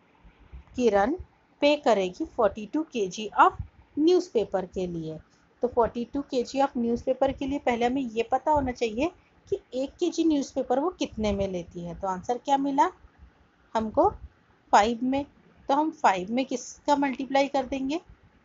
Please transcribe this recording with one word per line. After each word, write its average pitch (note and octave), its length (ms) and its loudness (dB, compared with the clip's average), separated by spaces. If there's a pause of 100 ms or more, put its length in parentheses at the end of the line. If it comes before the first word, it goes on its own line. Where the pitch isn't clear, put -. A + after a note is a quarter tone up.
(760)
किरण A3+ 380 2 (460)
पे D4 160 6
करेगी G#3 480 0
forty-two A3+ 600 -2 (120)
K G3+ 140 -2
G G#3+ 180 -8 (120)
of F4+ 120 6 (460)
newspaper C4 760 0
के F#3 120 -4
लिए। D#3+ 320 -8 (440)
तो A#3+ 60 0
forty-two A#3+ 540 -2 (120)
K A#3+ 100 0
G C4+ 220 0
of C4+ 100 -10
newspaper B3+ 600 0
के C#4 80 -6
लिए C#4 120 -2
पहले A#3+ 280 0
हमें C4 160 0
ये A3+ 200 -4
पता C4 280 -2
होना C#4 220 2
चाहिए A#3+ 380 -2 (380)
कि - 120 -2 (140)
एक C4+ 160 -4
केजी E4 340 -2
newspaper C4+ 540 0
वो D#4+ 120 0
कितने G#3+ 420 -2
में G3 160 -2
लेती F3 360 -8
है। E3+ 160 -10
तो F#3+ 80 -4
answer F#3 300 -4
क्या C#4 200 2
मिला C#4+ 320 2 (840)
हमको? A3+ 360 2 (600)
फ़ाइव A3+ 300 4
में। C4+ 240 -2 (420)
तो C4+ 60 2
हम D#4 160 0
फ़ाइव F#3+ 420 0
में B3+ 140 0
किसका - 500 -2
multiply C#4 520 0
कर C4+ 180 -2
देंगे? C4+ 320 -4 (460)